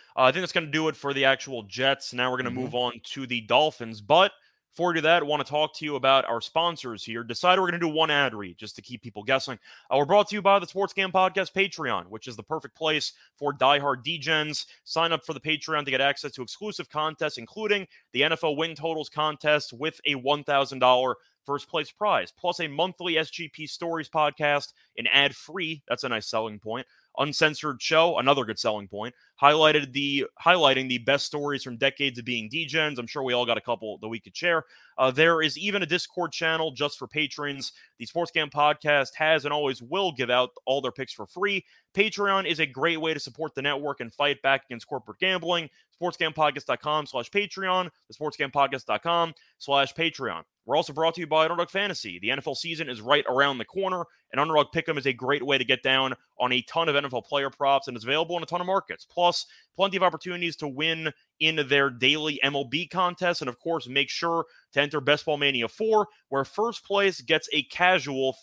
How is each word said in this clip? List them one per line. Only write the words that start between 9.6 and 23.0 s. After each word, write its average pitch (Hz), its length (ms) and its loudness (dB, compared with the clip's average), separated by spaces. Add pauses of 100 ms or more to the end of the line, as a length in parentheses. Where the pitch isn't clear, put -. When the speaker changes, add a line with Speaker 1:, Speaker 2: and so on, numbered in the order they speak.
Speaker 1:
Uh, 131 60 2
we're 143 80 4
brought 196 240 4
to 202 60 -6
you 208 80 -4
by 196 160 6
the 175 80 -6
Sports 190 260 -4
Gam 190 180 -2
Podcast 185 440 0
Patreon, 131 540 -2
which 110 200 -14
is 113 80 -10
the 110 60 -12
perfect 156 340 -8
place 156 380 0 (240)
for 143 160 -2
diehard 139 480 4
D-Gens. 151 640 -2 (180)
Sign 165 280 0
up 156 120 -2
for 160 80 -6
the 135 80 -10
Patreon 151 460 -4
to 139 40 -6
get 131 120 2
access 139 300 0
to 131 100 -10
exclusive 190 480 -10
contests, 151 480 -4
including 202 480 -4 (260)
the 123 100 2
N 160 100 2
F 160 120 -2
L 151 100 0
win 160 200 -4
totals 156 340 -6
contest 151 640 0
with 147 320 -6
a 147 100 0
one 139 300 -2
thousand 139 360 0
dollar 127 360 4 (300)
first 139 240 -6
place 156 220 -4
prize, 160 440 0
plus 175 240 -4
a 165 60 -4
monthly 170 500 -2